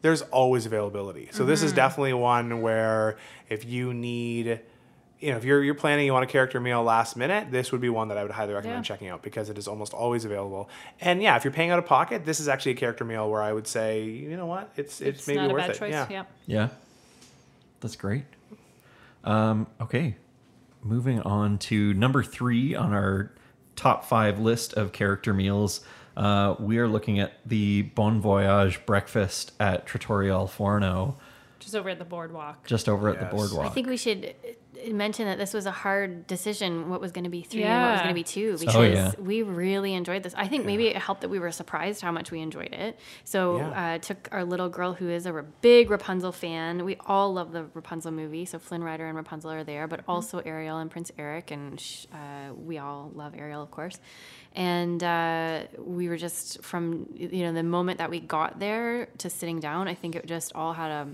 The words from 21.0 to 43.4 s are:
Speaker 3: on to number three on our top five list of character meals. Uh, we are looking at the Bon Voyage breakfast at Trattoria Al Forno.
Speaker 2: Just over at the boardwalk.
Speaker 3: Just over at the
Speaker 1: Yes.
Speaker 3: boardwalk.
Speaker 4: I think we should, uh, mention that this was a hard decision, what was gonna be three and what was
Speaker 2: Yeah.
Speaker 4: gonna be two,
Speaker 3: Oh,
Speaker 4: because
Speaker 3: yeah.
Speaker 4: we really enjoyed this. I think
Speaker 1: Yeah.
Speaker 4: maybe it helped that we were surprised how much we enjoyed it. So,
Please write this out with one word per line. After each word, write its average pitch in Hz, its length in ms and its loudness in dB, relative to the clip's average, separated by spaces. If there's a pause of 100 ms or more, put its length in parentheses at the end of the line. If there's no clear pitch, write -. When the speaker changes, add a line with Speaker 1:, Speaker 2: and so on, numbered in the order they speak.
Speaker 3:
on 104 360 2
to 104 360 2
number 127 280 4
three 123 520 0
on 104 180 2
our 98 400 2 (440)
top - 280 4
five 107 340 4
list 113 360 2
of 104 180 0
character 101 420 2
meals. 98 460 2 (360)
Uh, 101 420 4
we 110 200 2
are 120 100 4
looking 107 320 2
at - 140 -2 (120)
the 101 360 4
Bon 107 380 4
Voyage 98 680 6
breakfast - 760 0
at 95 260 2
Trattoria 98 460 0
Al 95 140 2
Forno. 98 680 0 (440)
Speaker 2:
Just - 160 -14
over 190 140 -4
at 175 80 -6
the 175 60 -10
boardwalk. 165 600 -12
Speaker 3:
Just 113 220 0
over 104 200 2
at 98 100 0
the 95 80 -4
Speaker 1:
Yes. 92 80 -6
Speaker 3:
boardwalk. 98 320 0
Speaker 4:
I - 40 -2
think 254 180 -2
we 254 80 -2
should, 214 380 -4 (100)
uh, 233 480 -12
mention 214 340 -2
that 190 120 -2
this 196 140 -4
was 202 140 -4
a 196 60 -2
hard 190 560 -2
decision, 180 600 -4
what 180 120 -4
was 185 120 -6
gonna 175 160 -6
be 175 140 -8
three 214 220 -4
and 233 180 4
what 240 80 4
was 208 80 4
Speaker 2:
Yeah. 180 60 2
Speaker 4:
gonna 170 100 0
be 170 80 -2
two, 202 340 -2
Speaker 3:
Oh, - 80 -6
Speaker 4:
because 113 300 8
Speaker 3:
yeah. 95 240 4
Speaker 4:
we 202 240 -2
really 196 520 0
enjoyed 180 280 -2
this. 180 140 -10
I 196 100 -2
think 254 160 0
Speaker 1:
Yeah. 190 60 -2
Speaker 4:
maybe 214 180 2
it 214 100 2
helped 190 260 -4
that 180 60 -4
we 190 120 -2
were 170 100 -2
surprised 185 500 -6
how 175 120 -4
much 165 180 -4
we 165 100 -6
enjoyed 160 320 -8
it. 226 260 -8 (260)
So, 180 340 0